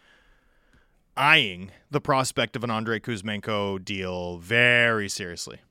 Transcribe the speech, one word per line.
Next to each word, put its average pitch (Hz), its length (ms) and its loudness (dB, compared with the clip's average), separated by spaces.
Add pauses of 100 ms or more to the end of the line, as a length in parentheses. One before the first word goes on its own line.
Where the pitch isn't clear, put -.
(1160)
eyeing 117 540 4 (200)
the 147 100 -2
prospect 131 560 0
of 113 80 -4
an 120 60 -4
Andrei 110 280 -2
Kuzmenko 101 880 -6
deal 90 540 -6
very 117 680 4
seriously. - 500 -10 (120)